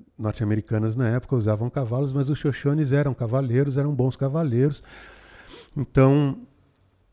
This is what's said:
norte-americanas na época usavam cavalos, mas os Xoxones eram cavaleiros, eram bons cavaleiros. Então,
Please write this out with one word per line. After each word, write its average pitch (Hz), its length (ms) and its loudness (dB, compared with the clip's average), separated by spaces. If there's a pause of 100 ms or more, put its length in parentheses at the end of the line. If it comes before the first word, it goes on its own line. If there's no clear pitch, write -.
(200)
norte-americanas 107 760 -2
na 131 100 0
época 120 260 -2
usavam 107 360 0
cavalos, 131 420 -4
mas 135 180 0
os 147 80 0
Xoxones 143 540 0
eram 143 220 2
cavaleiros, 127 640 0
eram 143 180 0
bons 127 220 0
cavaleiros. 139 640 0 (960)
Então, 139 600 4 (760)